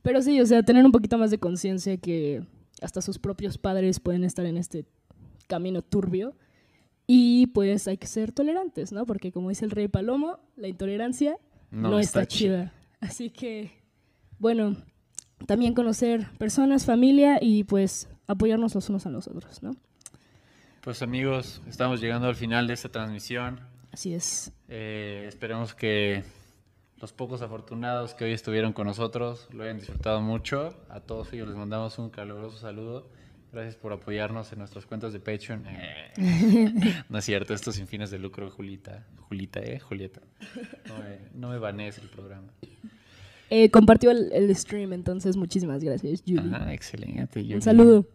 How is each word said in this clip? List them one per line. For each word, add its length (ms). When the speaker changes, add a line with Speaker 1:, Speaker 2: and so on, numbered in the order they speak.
Speaker 1:
Pero 220
sí, 180
o 60
sea, 160
tener 240
un 60
poquito 260
más 120
de 80
conciencia 600
que 440
hasta 220
sus 160
propios 400
padres 420
pueden 240
estar 220
en 100
este 300
camino 360
turbio. 520
Y, 420
pues, 380
hay 120
que 80
ser 260
tolerantes, 600
¿no? 120
Porque, 260
como 200
dice 160
el 60
Rey 160
Palomo, 500
la 120
intolerancia 680
Speaker 2:
No 200
Speaker 1:
no 80
Speaker 2:
está 240
Speaker 1:
está 120
chida. 220
Speaker 2:
chida. 160
Speaker 1:
Así 280
que, 440
bueno, 360
también 280
conocer 540
personas, 480
familia 560
y, 220
pues, 440
apoyarnos 480
los 140
unos 160
a 60
los 180
otros, 340
¿no? 100
Speaker 2:
Pues, 220
amigos, 680
estamos 320
llegando 260
al 100
final 300
de 60
esta 160
transmisión. 720
Speaker 1:
Así 220
es. 360
Speaker 2:
Eh, 600
esperemos 460
que 480
los 120
pocos 300
afortunados 720
que 100
hoy 80
estuvieron 400
con 140
nosotros 680
lo 120
hayan 140
disfrutado 420
mucho. 560
A 100
todos 320
ellos 160
les 80
mandamos 420
un 120
caluroso 480
saludo. 500
Gracias 220
por 180
apoyarnos 600
en 80
nuestras 260
cuentas 260
de 60
Patreon. 480
Eh, 500
Speaker 1:
<laughs> 920
Speaker 2:
no 100
es 60
cierto, 280
esto 200
sin 160
fines 220
de 80
lucro, 300
Julita. 580
Julita, 320
¿eh? 200
Julieta. 400
No 120
me, 200
no 140
me 100
banees 400
el 100
programa. 440
Speaker 1:
Eh, 220
compartió 420
el, 200
el 220
stream, 380
entonces 440
muchísimas 460
gracias, 420
Yuli. 300
Speaker 2:
Ajá, 180
excelente, 680
Speaker 1:
Un 60
Speaker 2:
Yuli. 160
Speaker 1:
saludo. 520